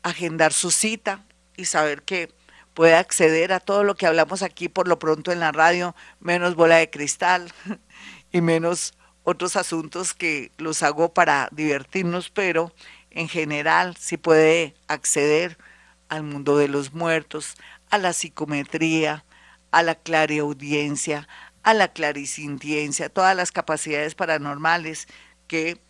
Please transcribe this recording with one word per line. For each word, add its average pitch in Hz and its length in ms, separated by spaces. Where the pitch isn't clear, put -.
agendar 160 500
su - 180
cita 214 540
y 185 80
saber 151 380
que 175 280
puede 165 220
acceder 170 540
a 185 100
todo 202 220
lo 202 120
que 185 120
hablamos 165 360
aquí 175 260
por 180 200
lo 165 100
pronto 156 340
en 175 80
la 156 120
radio, 175 440
menos 175 340
bola 165 220
de 160 140
cristal 175 600
<laughs> - 640
y 175 120
menos 165 500
otros 180 340
asuntos 170 560
que 151 460
los 156 240
hago 156 320
para 151 360
divertirnos, 156 760
pero 170 460
en 165 160
general 160 720
sí - 200
puede 160 560
acceder 151 680
al 156 140
mundo 143 340
de 143 100
los 139 240
muertos, 160 640
a 202 80
la 180 140
psicometría, 151 1120
a 165 120
la 165 120
clariaudiencia, 147 1300
a 220 120
la 196 140
clarisintiencia, 147 1200
todas 190 260
las 180 180
capacidades 151 640
paranormales 160 960
que 165 320